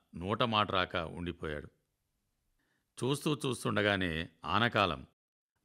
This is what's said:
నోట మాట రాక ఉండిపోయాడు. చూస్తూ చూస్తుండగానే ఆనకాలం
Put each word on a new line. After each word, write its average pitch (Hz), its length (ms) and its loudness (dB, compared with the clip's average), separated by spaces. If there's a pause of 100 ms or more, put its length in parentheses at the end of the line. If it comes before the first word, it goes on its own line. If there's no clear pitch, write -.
(140)
నోట 98 280 -2
మాట 107 280 2
రాక 92 260 0
ఉండిపోయాడు. 82 720 -6 (1400)
చూస్తూ 143 420 0
చూస్తుండగానే 101 840 0 (160)
ఆనకాలం 92 600 2 (580)